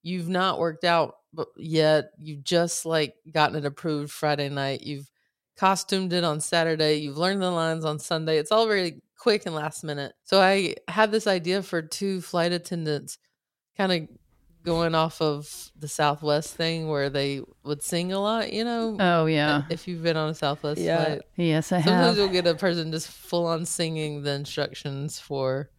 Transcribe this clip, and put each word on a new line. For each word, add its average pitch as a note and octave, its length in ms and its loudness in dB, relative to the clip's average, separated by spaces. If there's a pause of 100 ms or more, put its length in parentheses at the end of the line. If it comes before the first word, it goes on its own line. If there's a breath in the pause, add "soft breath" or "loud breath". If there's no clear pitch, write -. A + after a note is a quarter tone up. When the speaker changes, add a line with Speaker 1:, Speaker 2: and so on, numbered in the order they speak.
Speaker 1:
you've E3+ 260 -6
not F#3 300 2
worked E3 260 -2
out E3+ 300 4 (200)
b-, D#3 100 -6 (120)
yet. D#3 640 2
You've D3+ 260 -14
just, E3+ 400 2
like, D#3 300 0 (180)
gotten D#3 240 4
it D3 80 -4
approved D3 480 -4
Friday D3 380 -2
night. C#3 320 -4
You've C#3 280 -10 (460)
costumed F#3+ 560 2
it F3+ 100 0
on D#3 180 0
Saturday. D#3 560 2
You've D3 220 -6
learned F#3+ 240 0
the F3+ 80 0
lines E3 340 0
on D3+ 140 -2
Sunday. D#3+ 380 -2
It's D3+ 160 0
all A3+ 140 4
very F3+ 340 -2 (180)
quick G#3 280 2
and E3+ 80 -4
last D#3 300 -6
minute. C#3+ 280 -6 (120)
So G3 160 4
I F#3+ 340 4 (120)
had G#3+ 240 4
this A3 160 0
idea F#3 360 0
for E3+ 200 -4
two F#3+ 380 -4
flight F3 320 0
attendants D#3+ 640 -4 (580)
kinda F3+ 300 0 (580)
going E3 300 2
off D#3+ 280 2
of D3 540 -4
the D3 120 -10
Southwest D3 680 0
thing E3 340 -2
where C#3+ 200 0
they C#3 320 -2 (240)
would C#3+ 180 -6
sing F3+ 300 -2
a G3 80 -2
lot, A3 320 0
you A3 120 -2
know? A3+ 360 -2
Speaker 2:
Oh, E3+ 260 4
yeah. D3+ 440 2
Speaker 1:
If E3 180 -6
you've E3 140 -8
been E3 140 2
on D#3 120 0
a D#3+ 60 -4
Southwest D3 460 -2
Speaker 3:
Yeah. E3 240 2
Speaker 1:
flight. D3+ 180 -2 (140)
Speaker 2:
Yes, D#3+ 360 2
I F3+ 80 2
Speaker 1:
Sometimes F3 260 6
Speaker 2:
have. A3+ 120 4
Speaker 1:
you'll G3 100 2
get F3+ 180 0
a E3+ 80 4
person E3 380 0
just D#3+ 160 -6
full - 380 -4
on E3 180 -2
singing D#3 580 -4
the C#3+ 100 -2
instructions C#3+ 840 -6
for C3+ 600 -4